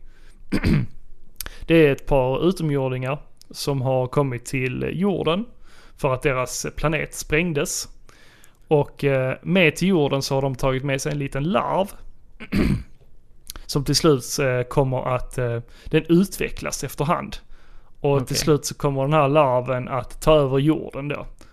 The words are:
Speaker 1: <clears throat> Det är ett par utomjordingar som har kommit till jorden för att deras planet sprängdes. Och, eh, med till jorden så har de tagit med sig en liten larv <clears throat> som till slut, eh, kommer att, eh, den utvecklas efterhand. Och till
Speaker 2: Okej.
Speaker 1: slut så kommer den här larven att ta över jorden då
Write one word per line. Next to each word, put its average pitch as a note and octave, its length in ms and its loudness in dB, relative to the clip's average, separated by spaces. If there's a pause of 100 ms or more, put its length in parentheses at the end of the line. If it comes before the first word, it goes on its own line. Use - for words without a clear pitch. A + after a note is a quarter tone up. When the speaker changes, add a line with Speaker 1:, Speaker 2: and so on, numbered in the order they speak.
(500)
Speaker 1:
<clears throat> - 1160 -2
Det E3 80 4
är D3+ 180 8
ett - 140 -6
par C3+ 420 2
utomjordingar C#3 720 -2 (320)
som C#3 320 -4
har C3 240 2
kommit C3 380 0
till C3 480 -4
jorden F3+ 520 0 (520)
för C3 180 0
att B2 80 -6
deras B2+ 440 -2 (100)
planet D3 380 -2
sprängdes. D#3+ 720 -2 (800)
Och, - 360 0
eh, C3 380 0
med E3 340 4
till F#3 120 2
jorden C#3 340 4
så C#3 120 -2
har C3+ 80 2
de C3+ 120 0
tagit C3 300 0
med C3+ 180 -2
sig D3+ 100 -4
en D3 60 -4
liten C#3 260 -4
larv F3 420 0 (640)
<clears throat> - 1160 -4
som C#3+ 180 -2
till C#3+ 120 2
slut, C#3+ 440 4
eh, B2+ 220 0
kommer C3 520 0
att, - 240 -4
eh, A#2 220 -2 (240)
den D#3 240 2
utvecklas - 760 0
efterhand. C#3+ 520 -4 (640)
Och C#3+ 180 2
till B2+ 60 -2 (100)
Speaker 2:
Okej. - 20 0
Speaker 1:
slut D3 280 2
så - 100 -6
kommer C#3 280 -2
den C#3+ 100 2
här D3+ 160 6
larven B2+ 600 2
att - 340 -6
ta D#3+ 140 6
över C#3 220 4
jorden C#3+ 500 0
då - 180 -6 (260)